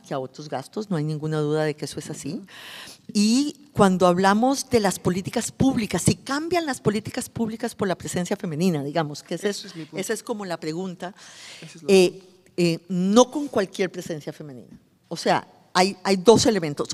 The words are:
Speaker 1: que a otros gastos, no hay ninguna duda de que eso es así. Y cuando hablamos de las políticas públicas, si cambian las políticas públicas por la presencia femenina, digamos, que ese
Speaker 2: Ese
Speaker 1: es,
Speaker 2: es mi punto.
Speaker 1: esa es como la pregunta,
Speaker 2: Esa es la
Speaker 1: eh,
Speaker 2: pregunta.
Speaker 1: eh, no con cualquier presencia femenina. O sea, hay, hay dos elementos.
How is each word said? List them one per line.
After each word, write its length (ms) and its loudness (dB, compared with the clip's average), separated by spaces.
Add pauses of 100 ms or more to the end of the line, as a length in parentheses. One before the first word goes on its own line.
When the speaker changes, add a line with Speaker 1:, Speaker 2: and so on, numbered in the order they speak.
Speaker 1:
que 60 -6
a 60 -4
otros 300 -12
gastos, 400 -8
no 80 -2
hay 60 -2
ninguna 360 -4
duda 240 0
de 120 -2
que 100 -10
eso 140 -12
es 100 -12
así. 320 -10 (720)
Y 600 0
cuando 320 4
hablamos 640 4
de 100 2
las 200 0
políticas 520 -4
públicas, 520 0
si 120 4
cambian 520 -2
las 140 -4
políticas 480 -4
públicas 440 -6
por 140 -4
la 100 -2
presencia 380 -4
femenina, 480 0
digamos, 400 -4
que 120 -8
ese 140 -4
Speaker 2:
Ese 180 -8
Speaker 1:
es, 60 -16
Speaker 2:
es 20 -20
mi 100 -12
punto. 160 -14
Speaker 1:
esa 120 -6
es 80 -6
como 240 -8
la 140 -8
pregunta, 560 -8 (460)
Speaker 2:
Esa 160 -20
es 60 -20
la 100 4
Speaker 1:
eh, 180 8
Speaker 2:
pregunta. 460 -20
Speaker 1:
eh, 220 2 (100)
no 420 6
con 160 -4
cualquier 440 -4
presencia 400 -10
femenina. 480 -18 (280)
O 100 -10
sea, 300 0 (260)
hay, 300 4
hay 140 2
dos 280 6
elementos. 480 0